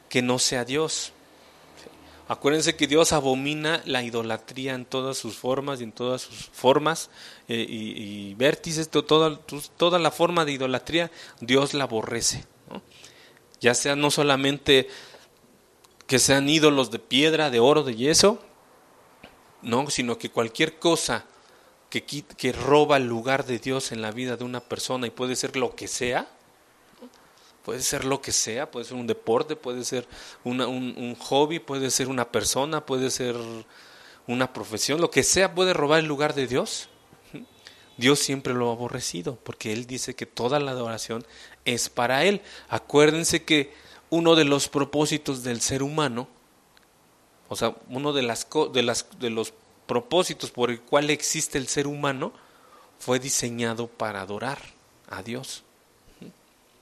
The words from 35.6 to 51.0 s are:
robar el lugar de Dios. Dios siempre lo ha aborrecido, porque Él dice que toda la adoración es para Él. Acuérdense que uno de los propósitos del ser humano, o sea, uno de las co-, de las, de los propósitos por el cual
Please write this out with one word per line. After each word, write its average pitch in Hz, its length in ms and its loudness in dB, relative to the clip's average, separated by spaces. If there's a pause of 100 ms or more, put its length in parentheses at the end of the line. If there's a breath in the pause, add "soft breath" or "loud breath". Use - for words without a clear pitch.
robar 156 280 4
el 160 60 0
lugar 147 280 0
de 135 140 -2
Dios. 147 400 -4 (1120 loud breath)
Dios 139 200 4
siempre 139 360 -2
lo 123 160 0
ha - 20 0
aborrecido, 123 720 -8
porque - 280 -8
Él 120 140 -6
dice 127 300 -10
que - 80 -8
toda 123 340 -2
la 143 140 -4
adoración 117 520 -6 (420 loud breath)
es 120 240 -2
para 127 340 2
Él. 196 160 2 (280 loud breath)
Acuérdense 156 760 4
que 151 280 2 (360 loud breath)
uno 165 260 6
de 160 100 8
los 139 240 2
propósitos 147 760 -2
del 120 160 -4
ser 135 220 -2
humano, 139 440 -2 (1200)
o 107 60 -8
sea, 113 220 -2 (140)
uno 143 240 -4
de 139 80 0
las 117 240 -4
co-, 156 200 0
de 127 160 0
las, 117 240 -2 (140)
de 123 80 -2
los 113 240 -4 (340)
propósitos 143 640 -2
por 120 200 0
el 117 100 -6
cual 147 300 2